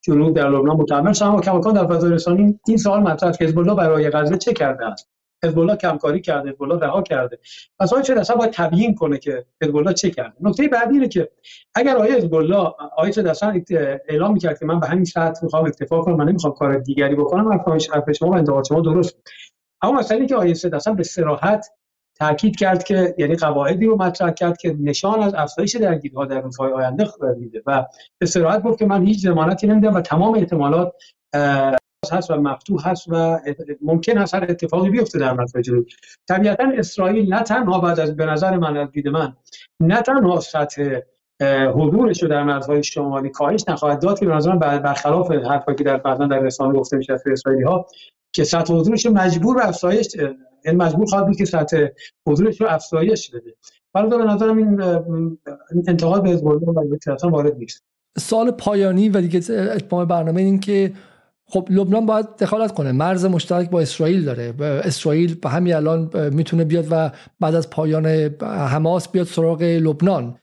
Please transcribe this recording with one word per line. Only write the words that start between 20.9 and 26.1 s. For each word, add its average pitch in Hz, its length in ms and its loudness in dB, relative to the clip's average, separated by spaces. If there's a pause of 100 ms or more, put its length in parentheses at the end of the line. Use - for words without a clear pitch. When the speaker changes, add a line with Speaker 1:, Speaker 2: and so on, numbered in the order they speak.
Speaker 1:
به 180 80 -2
صراحت 170 640 -2 (520)
تاکید - 380 0
کرد 185 280 2
که، 185 340 0
یعنی 160 180 0
قواعدی 156 500 0
رو 220 100 4
مطرح 180 340 0
کرد 170 260 -2
که 160 240 -4
نشان 190 420 -2
از 202 120 0
افزایش 165 420 -4
درگیری‌ها 143 500 -2